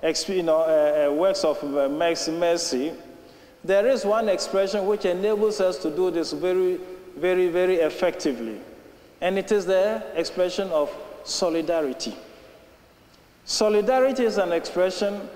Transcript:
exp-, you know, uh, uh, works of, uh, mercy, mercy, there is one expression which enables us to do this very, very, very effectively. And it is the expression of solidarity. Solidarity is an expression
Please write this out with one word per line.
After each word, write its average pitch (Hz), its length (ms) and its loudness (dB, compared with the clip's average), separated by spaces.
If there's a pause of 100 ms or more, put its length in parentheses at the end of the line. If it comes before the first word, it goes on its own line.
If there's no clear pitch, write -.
exp-, 165 340 -2
you 180 60 0
know, 160 180 4
uh, 151 480 4
uh, 143 40 2
works 190 320 2
of, 151 180 2
uh, 143 260 0
mercy, 160 440 0
mercy, 165 600 0 (720)
there 196 220 2
is 254 180 2
one 214 240 2
expression 196 580 0
which 208 180 0
enables 208 560 0
us 185 180 0
to 160 120 -4
do 180 200 2
this 165 220 -2
very, 180 460 0 (380)
very, 180 320 2
very 180 280 2
effectively. 143 840 -2 (600)
And 185 180 0
it 190 120 -4
is 202 160 0
the 202 360 2 (120)
expression 180 560 -2
of 147 240 0 (300)
solidarity. 160 920 -2 (1300)
Solidarity 233 800 2
is 208 140 0
an 180 140 0
expression 185 600 0 (220)